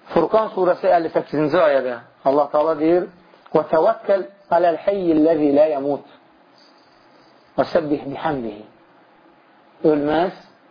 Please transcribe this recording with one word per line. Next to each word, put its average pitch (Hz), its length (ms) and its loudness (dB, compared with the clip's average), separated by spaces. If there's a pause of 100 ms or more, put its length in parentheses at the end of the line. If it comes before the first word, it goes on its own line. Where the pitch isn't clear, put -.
Furqan 208 460 0
surəsi 185 340 -2
əlli 170 220 2
səkkizinci 156 480 -2
ayədə 131 400 2 (240)
Allah 143 280 0
Taala 151 260 0
deyir: 170 320 0 (440)
"Və 156 140 2
təvəkkəl 196 600 0 (220)
aləl 170 300 2
hayyil 175 460 0
ləzi 151 280 2
la 147 160 6
yamut. 139 380 -4 (1500)
Və - 80 0
səbbih 151 400 -2
bihamdihi." 117 600 -8 (1160)
Ölməz, 151 520 0 (380)